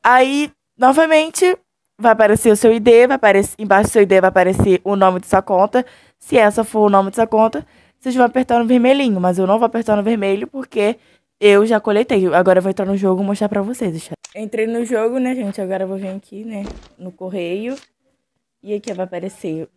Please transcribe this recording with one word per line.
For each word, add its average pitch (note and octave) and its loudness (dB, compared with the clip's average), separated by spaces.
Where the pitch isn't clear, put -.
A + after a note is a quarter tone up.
Aí, C4+ 2
novamente, D#4 2
vai A3+ 2
aparecer A3 4
o G#3 6
seu A3+ 4
I A#3 0
D, A#3 6
vai C4+ 0
aparecer, G3+ 2
embaixo G3+ 0
do - -6
seu A3 4
I G3+ 6
D F#3+ 4
vai F#3 2
aparecer F#3 2
o G3 -4
nome F#3 2
da - -14
sua F#3+ 0
conta. G#3 0
Se - -2
essa G#3+ 2
for G#3+ 0
o - 4
nome G3 2
da - -16
sua A3+ 0
conta, A3+ 0
vocês B3+ -8
vão B3 4
apertar A#3+ -2
no A#3 -2
vermelhinho, B3 2
mas F3+ 0
eu F#3+ 0
não G3+ 2
vou A#3 0
apertar A3+ -2
no G#3 -2
vermelho G3+ -2
porque A#3 -4
eu G3+ 4
já A3 -2
coletei. G#3 -2
Agora F3+ 2
eu F3+ -2
vou G3 -4
entrar F#3+ -6
no G3 -4
jogo F#3+ -2
e G3 -4
mostrar G3+ -4
pra G3+ -4
vocês, G#3+ -8
deixa. D#3+ -14
Entrei A3 -8
no A#3 -6
jogo, A3+ -4
né, B3+ -4
gente? G#3 -8
Agora F#3+ -6
eu F#3+ -6
vou F#3+ -10
vir F#3+ -10
aqui, G3 -16
né, G#3+ -12
no F3+ -16
correio. F#3 -10
E G#3 -10
aqui G#3 -10
vai F#3 -8
aparecer F3 -12